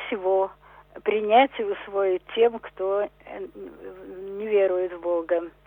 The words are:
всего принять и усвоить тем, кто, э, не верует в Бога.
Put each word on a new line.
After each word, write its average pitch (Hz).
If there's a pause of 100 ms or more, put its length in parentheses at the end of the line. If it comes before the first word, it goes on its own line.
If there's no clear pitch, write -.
всего 190 (500)
принять 214
и 226
усвоить 196 (140)
тем, 226
кто, 196
э, 208 (1300)
не 214
верует 185
в 175
Бога. 170 (240)